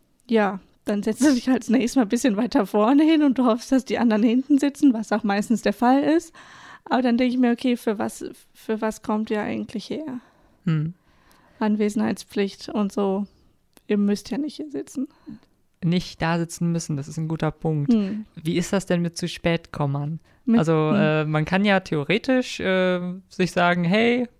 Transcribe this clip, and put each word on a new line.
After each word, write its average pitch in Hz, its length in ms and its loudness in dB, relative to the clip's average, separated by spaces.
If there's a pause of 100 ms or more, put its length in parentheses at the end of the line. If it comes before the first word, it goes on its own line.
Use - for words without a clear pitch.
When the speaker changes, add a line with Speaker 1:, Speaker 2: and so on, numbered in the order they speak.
(280)
Speaker 1:
ja, 208 320 0 (240)
dann 208 180 -2
setzt 220 200 -4
du 294 100 6
dich 247 160 -2
halt 262 160 0
zunächst 240 320 0
mal 262 60 4
ein 196 60 -2
bisschen 240 280 0
weiter 226 300 0
vorne 254 380 4
hin 311 180 4
und 269 160 2
du 247 80 2
hoffst, 233 260 0
dass 262 140 2
die - 120 -4
anderen 214 240 2
hinten 254 360 2
sitzen, 285 340 4
was 214 200 -6
auch 214 120 0
meistens 208 380 0
der 208 100 2
Fall 262 300 4
ist. 311 320 0 (500)
Aber 240 160 0
dann 240 160 2
denk 247 160 2
ich 254 60 0
mir, 247 140 4
okay, 240 260 0
für 214 200 -4
was, 226 240 -6 (300)
für 220 300 -6
was 220 200 -6
kommt 220 280 -4
ihr 214 100 -2
eigentlich 214 480 -8
her? 277 320 -8 (460)
Speaker 2:
Hm. 160 260 -2 (680)
Speaker 1:
Anwesenheitspflicht 208 1080 -2
und 208 240 -2
so, 196 340 -2 (600)
ihr 208 100 0
müsst 202 340 0
ja 196 60 -6
nicht 285 200 -6
hier 294 140 -12
sitzen. 277 380 -8 (720)
Speaker 2:
Nicht 175 400 -2
da 170 160 0
sitzen 170 340 -4
müssen, 160 240 -4
das 139 120 -8
ist - 100 -12
ein 160 100 -4
guter 160 220 -2
Punkt. 156 420 -2
Speaker 1:
Hm. 214 320 0 (120)
Speaker 2:
Wie 160 200 -4
ist 175 160 -2
das 190 140 0
denn 175 160 0
mit 170 160 -6
zu 175 100 -6
spät - 420 -4
kommen? 143 480 -4 (280)
Speaker 1:
Mit, 226 120 4
Speaker 2:
Also, 165 140 4
Speaker 1:
hm. 156 240 2
Speaker 2:
äh, 156 300 2
man 156 180 0
kann 190 220 0
ja 190 140 4
theoretisch, 190 800 -2
äh, 185 420 0 (280)
sich 180 240 -2
sagen: 175 320 2
Hey, 233 420 2 (140)